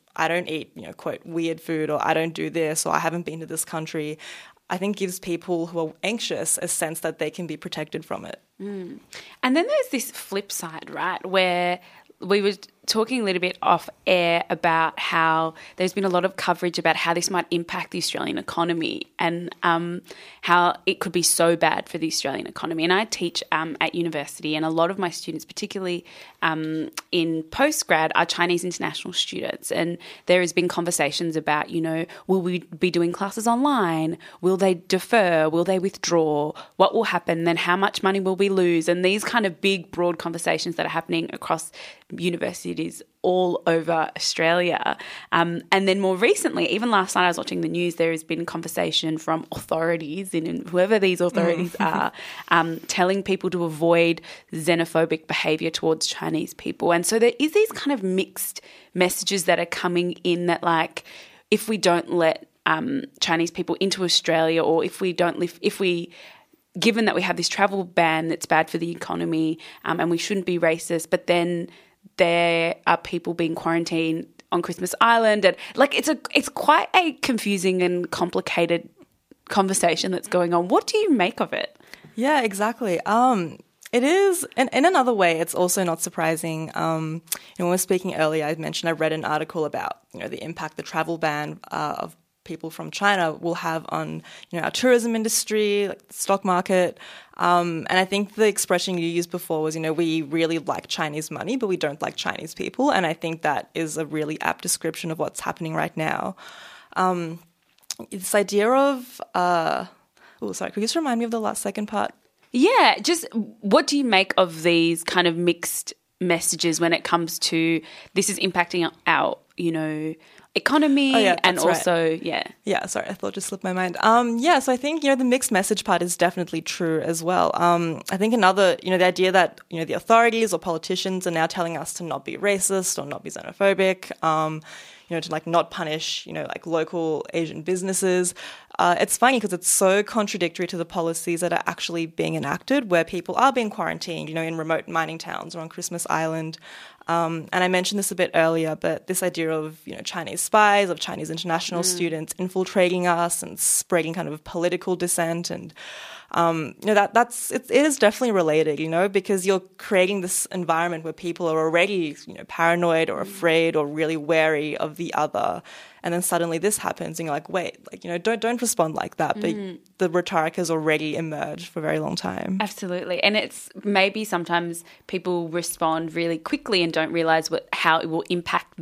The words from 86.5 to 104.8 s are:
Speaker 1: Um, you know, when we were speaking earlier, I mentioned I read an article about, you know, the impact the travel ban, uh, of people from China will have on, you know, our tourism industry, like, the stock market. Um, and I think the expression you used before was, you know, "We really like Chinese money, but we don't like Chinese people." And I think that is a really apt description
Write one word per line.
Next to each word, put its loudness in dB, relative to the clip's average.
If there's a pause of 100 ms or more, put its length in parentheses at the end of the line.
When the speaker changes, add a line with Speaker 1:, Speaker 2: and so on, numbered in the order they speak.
Speaker 1:
Um, -2 (120)
you -12 (200)
know, -2
when 0
we 2
were 2
speaking -2
earlier, 0
I -2
mentioned -4
I 2
read 0
an -4
article -2
about, -6 (120)
you -14
know, -8
the -10
impact -10
the -10
travel -4
ban, -4 (100)
uh, -4
of -8 (280)
people -12
from -12
China 2
will -4
have -4
on, -6 (300)
you -6
know, -6
our -2
tourism 2
industry, 0
like, -10
the -20
stock -2
market. 2 (380)
Um, 2
and 4
I 4
think -2
the 4
expression 0
you 0
used -2
before -2
was, -2
you -4
know, -2
"We 0
really 0
like -4
Chinese -4
money, -4
but -2
we 0
don't -4
like -6
Chinese -6
people." -2
And 2
I 0
think -6
that -2
is -4
a -4
really -6
apt -2
description -4